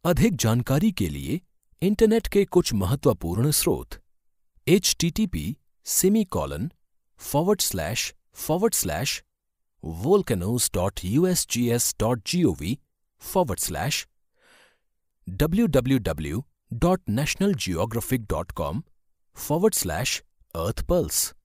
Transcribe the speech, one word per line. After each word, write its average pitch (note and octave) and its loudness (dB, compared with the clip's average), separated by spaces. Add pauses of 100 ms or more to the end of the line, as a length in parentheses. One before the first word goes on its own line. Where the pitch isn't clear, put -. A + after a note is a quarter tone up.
अधिक F3 4
जानकारी B2 2
के G2+ -2
लिए C#3+ -4 (420)
इंटरनेट G#3+ 4
के G3+ 4
कुछ - 2
महत्वपूर्ण G#2+ 0
स्रोत, - -2 (680)
एचटीटीपी E3+ 2 (420)
सेमी G#3 2 (120)
कॉलन D2 -2 (520)
फॉरवर्ड F3 0
स्लैश - -4 (220)
फॉरवर्ड - 0
स्लैश - -4 (600)
वोल्केनोज A2 0
डॉट F#2+ -2
यूएसजीएस A#2+ 0
डॉट A2+ 0
जीओवी A#2+ 0 (440)
फॉरवर्ड E3+ -2
स्लैश F2+ -4 (1200)
डब्ल्यूडब्ल्यूडब्ल्यू B2+ 0 (300)
डॉट F3 0
नेशनल D3+ 0
जियोग्राफिक A2 -4
डॉट D#2+ -4
कॉम E2 -6 (540)
फॉरवर्ड F3 0
स्लैश - -4 (340)
अर्थ E2+ -4
पल्स - 0 (120)